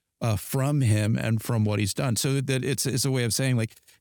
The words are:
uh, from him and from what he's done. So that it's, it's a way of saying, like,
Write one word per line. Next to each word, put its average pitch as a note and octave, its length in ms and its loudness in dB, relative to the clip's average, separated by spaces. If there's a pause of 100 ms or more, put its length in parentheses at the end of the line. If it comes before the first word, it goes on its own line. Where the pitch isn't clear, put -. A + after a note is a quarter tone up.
(220)
uh, A2+ 140 0
from C#3 460 0
him G#2+ 360 2
and A2+ 240 0
from A#2 220 0
what G#2+ 160 0
he's G2+ 140 0
done. C3+ 220 0
So C3+ 260 0
that C3 240 -2
it's, C3+ 200 -2
it's B2+ 200 -2
a C3+ 60 0
way C3 120 0
of A#2 100 0
saying, C3 240 0
like, A2 180 -2 (260)